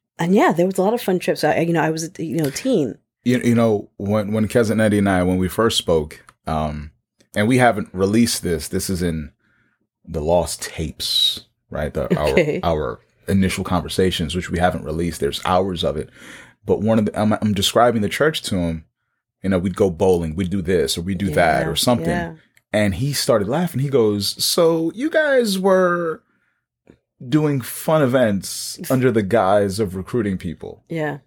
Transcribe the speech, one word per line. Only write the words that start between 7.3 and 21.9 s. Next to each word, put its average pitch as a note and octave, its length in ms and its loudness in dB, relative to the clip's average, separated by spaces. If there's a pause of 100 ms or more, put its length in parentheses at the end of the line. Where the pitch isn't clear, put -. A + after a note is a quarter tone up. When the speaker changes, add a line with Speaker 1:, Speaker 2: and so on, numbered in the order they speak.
Speaker 2:
and G#2+ 120 2
we B2+ 100 4
haven't A2+ 340 4
released G#2 500 2
this, E2 260 -2
this F#2 200 -4
is F2+ 140 -2
in D#2+ 300 -4 (720)
the D#2+ 160 -6
lost E2+ 400 0
tapes, - 840 -4 (220)
right? C#2+ 240 -6
The, D2+ 120 -2 (140)
Speaker 1:
Okay. D2+ 440 0
Speaker 2:
our, E2+ 80 0 (240)
our - 60 -16 (280)
initial F#2+ 360 0
conversations, F2 680 -2
which F2+ 160 -4
we F2+ 80 -2
haven't F2+ 260 0
released. D#2+ 360 -4
There's C#2+ 240 -4
hours F#2 400 0
of C#2+ 120 -2
it. C#2+ 120 -6 (560)
But G2 160 0
one A2 180 2
of G#2 80 2
the, - 140 -4
I'm, G#2+ 140 2
I'm G#2+ 180 0
describing A2+ 500 2
the G2+ 60 0
church D#3 340 0
to - 140 -4
him. E2 280 -4 (580)
You F#2+ 80 -2
know, F#2+ 80 2
we'd F2+ 180 -2
go G2 140 2
bowling, E2+ 460 2
we'd F#2 120 -2
do F#2+ 140 -4
this, D#2+ 340 0
or E2+ 60 -6
we'd F#2 160 -4
do G2 120 -2
that, D#2 360 2
Speaker 1:
Yeah, - 40 -2
Speaker 2:
or D#2+ 60 -4
something. - 320 0